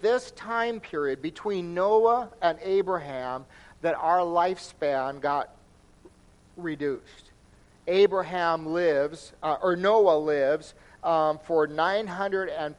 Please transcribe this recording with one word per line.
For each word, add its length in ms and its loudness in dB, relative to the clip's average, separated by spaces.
this 300 0
time 500 -4
period 400 -4
between 540 -6
Noah 560 2
and 220 0
Abraham 800 -2
that 120 2
our 260 2
lifespan 1000 -2
got 300 -2
reduced. 760 -8
Abraham 880 2
lives, 680 0
uh, 180 0
or 160 2
Noah 400 6
lives, 560 0
um, 360 0
for 260 0
nine 400 -2
hundred 420 -4
and 300 -8